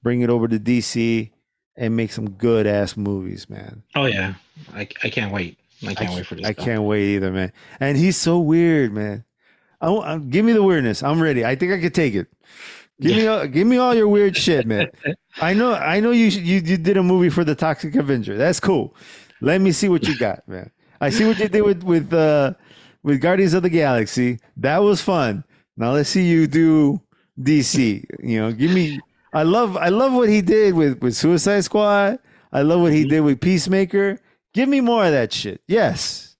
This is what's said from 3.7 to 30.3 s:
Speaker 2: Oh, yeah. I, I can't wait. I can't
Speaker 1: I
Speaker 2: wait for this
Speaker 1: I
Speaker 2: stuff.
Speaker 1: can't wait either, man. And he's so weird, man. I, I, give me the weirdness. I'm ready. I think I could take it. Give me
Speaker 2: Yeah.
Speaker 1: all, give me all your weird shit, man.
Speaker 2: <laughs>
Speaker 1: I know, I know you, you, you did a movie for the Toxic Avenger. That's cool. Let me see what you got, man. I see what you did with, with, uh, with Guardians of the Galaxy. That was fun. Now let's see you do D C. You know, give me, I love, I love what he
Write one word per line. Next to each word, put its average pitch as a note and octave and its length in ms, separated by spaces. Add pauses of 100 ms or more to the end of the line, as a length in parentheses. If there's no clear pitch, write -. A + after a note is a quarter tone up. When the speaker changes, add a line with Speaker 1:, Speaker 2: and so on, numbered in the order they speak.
Speaker 2:
Oh, C#3+ 80
yeah. G2 300 (380)
I, G#2 100 (200)
I G#2+ 80
can't G#2 220
wait. F#2 260 (260)
I G2 100
can't F#2 180
Speaker 1:
I - 20
Speaker 2:
wait F2+ 120
for F2 100
this F#2 100
Speaker 1:
I G#2+ 60
Speaker 2:
stuff. A#2 120
Speaker 1:
can't A2+ 200
wait G#2 320
either, F#2+ 160
man. F#2+ 180 (300)
And C#3 160
he's E3+ 200
so E3+ 220
weird, D#3+ 540
man. G#2 320 (560)
I, D#3+ 120
I, F3 260
give D3 260
me A#3 80
the A3 100
weirdness. D3+ 400
I'm D3+ 180
ready. C#3 240
I B2+ 120
think F3+ 160
I G3 80
could E3+ 140
take C#3+ 200
it. F#2 140 (720)
Give E3 160
me A3 80
Speaker 2:
Yeah. A3 60
Speaker 1:
all, F#3 180
give D#3 180
me B3 120
all B3 140
your A3+ 140
weird G3+ 300
shit, C3 320
man. A2 200 (260)
Speaker 2:
<laughs> - 280
Speaker 1:
I E3 100
know, A3+ 220
I D#3+ 240
know A3+ 140
you, A#3 140
you, F#3+ 340
you E3+ 160
did F3+ 200
a F#3+ 60
movie F3+ 260
for D#3+ 140
the D3+ 140
Toxic D#3 400
Avenger. B2+ 400
That's D3+ 240
cool. F3 340 (460)
Let D#3 200
me F#3+ 120
see G3+ 160
what E3+ 180
you D3 100
got, A2 300
man. F#2 240 (300)
I D3 100
see A3 160
what A3 140
you G#3+ 80
did G#3 140
with, G3 200
with, E3 300
uh, D3+ 420 (480)
with C#3+ 180
Guardians F3+ 320
of F3+ 120
the F#3 40
Galaxy. B2 680 (200)
That C#3 200
was G3+ 240
fun. C#3+ 400 (340)
Now A#2 140
let's C#3 180
see F#3 160
you E3 220
do D#3 540 (420)
D D3 200
C. A#2 420 (180)
You A2+ 200
know, A2+ 100
give C3 180
me, D#3+ 300 (340)
I D#3 80
love, F#3+ 340
I F3 120
love B3 240
what B3 160
he G#3+ 120